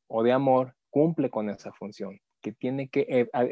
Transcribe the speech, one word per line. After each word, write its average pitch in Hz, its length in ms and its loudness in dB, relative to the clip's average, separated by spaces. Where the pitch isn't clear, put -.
o 113 160 0
de 120 80 4
amor 131 420 2
cumple 151 420 0
con 107 200 -4
esa 101 220 -12
función, 101 480 -12
que 107 100 -8
tiene 131 380 -6
que 139 200 0
ev-, 120 240 2
a-, 123 200 0